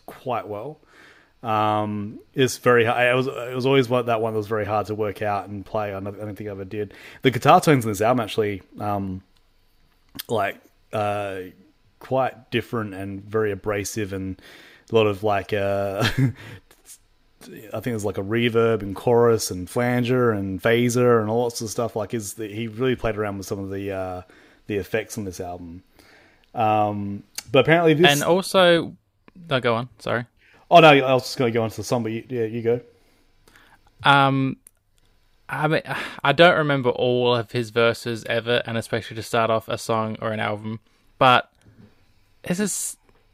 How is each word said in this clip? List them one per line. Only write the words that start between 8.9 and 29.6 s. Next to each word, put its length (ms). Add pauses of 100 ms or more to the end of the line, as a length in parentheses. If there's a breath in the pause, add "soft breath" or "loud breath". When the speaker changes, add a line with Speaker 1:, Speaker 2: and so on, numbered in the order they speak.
Speaker 1:
like, 300 (360)
uh, 440 (600)
quite 520
different 420
and 300
very 280
abrasive 600
and 260 (520 loud breath)
a 40
lot 120
of, 160
like, 280
uh, 600
<laughs> 60
I 1300
think 340
there's, 220
like, 140
a 40
reverb 600
and 120
chorus 560
and 180
flanger 640
and 300
phaser 600
and 80
all 200
sorts 120
of 100
stuff. 240
Like, 180
is 220
the, 120
he 200
really 280
played 220
around 200
with 100
some 120
of 120
the, 200
uh, 300 (460 soft breath)
the 80
effects 420
on 80
this 140
album. 440 (720 soft breath)
Um, 680 (280)
but 80
apparently 340
this 180
Speaker 2:
And 120
also, 720 (540)
no, 100
go 160